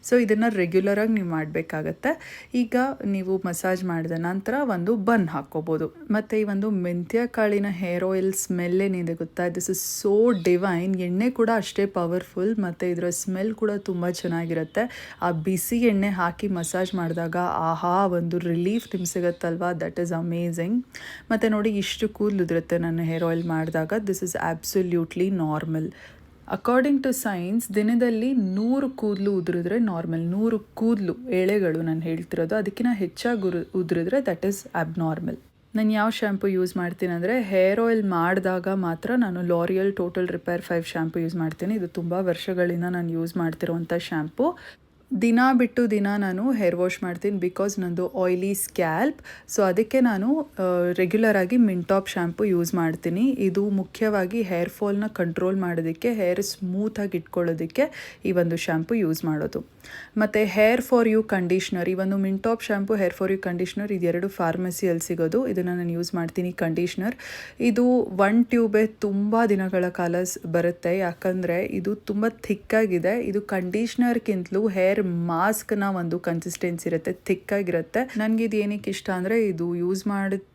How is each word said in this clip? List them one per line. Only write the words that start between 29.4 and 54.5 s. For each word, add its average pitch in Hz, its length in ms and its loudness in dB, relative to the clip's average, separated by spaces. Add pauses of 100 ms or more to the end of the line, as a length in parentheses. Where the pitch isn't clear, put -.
ನಾರ್ಮಲ್. 165 420 0
ನೂರು 208 380 0
ಕೂದಲು, 220 720 -2
ಎಳೆಗಳು 185 520 2
ನಾನು 160 180 0
ಹೇಳ್ತಿರೋದು, 165 560 -2
ಅದಕ್ಕಿಂತ 214 360 -2
ಹೆಚ್ಚಾಗಿ 208 500 -2
ಉರು-, 175 320 -2
ಉದುರಿದ್ರೆ 175 420 0
that 262 240 0
is 196 240 -2
abnormal. 160 720 -4 (360)
ನಾನು 214 180 2
ಯಾವ 214 180 2
ಶ್ಯಾಂಪು 202 380 -2
ಯೂಸ್ 185 280 0
ಮಾಡ್ತೀನಿ 180 360 -2
ಅಂದರೆ, 190 300 0
ಹೇರ್ 196 380 4
ಆಯಿಲ್ 226 240 2
ಮಾಡಿದಾಗ 185 640 2
ಮಾತ್ರ 180 480 -2
ನಾನು 185 260 0
L'Oreal 185 580 0
Total 180 320 -2
Repair 175 260 -4
ಫೈವ್ 170 260 -2
ಶ್ಯಾಂಪು 165 340 -4
ಯೂಸ್ 165 160 -2
ಮಾಡ್ತೀನಿ. 165 400 -2
ಇದು 180 140 -4
ತುಂಬ 170 240 -4
ವರ್ಷಗಳಿಂದ 175 720 0
ನಾನು 175 280 -2
ಯೂಸ್ 165 240 -4
ಮಾಡ್ತಿರುವಂಥ 170 580 -2
ಶ್ಯಾಂಪು. 170 640 -2 (640)
ದಿನ 233 180 4 (120)
ಬಿಟ್ಟು 240 380 2
ದಿನ 208 160 2 (120)
ನಾನು 196 340 0
ಹೇರ್ 190 240 2
ವಾಶ್ 180 260 -2
ಮಾಡ್ತೀನಿ, 185 360 -2
because 190 420 -2
ನಂದು 180 420 -2
ಆಯಿಲಿ 185 320 0
ಸ್ಕ್ಯಾಲ್ಪ್. 190 640 0 (360)
So 208 60 4
ಅದಕ್ಕೆ 214 380 2
ನಾನು, 240 420 2
ಆ, 180 500 0
ರೆಗ್ಯುಲರ್ 208 440 4
ಆಗಿ 190 200 2
Mintops 196 500 4
ಶ್ಯಾಂಪು 175 380 -2
ಯೂಸ್ 175 300 2
ಮಾಡ್ತೀನಿ. 175 640 0
ಇದು 196 320 2
ಮುಖ್ಯವಾಗಿ 202 720 0
ಹೇರ್ 175 260 0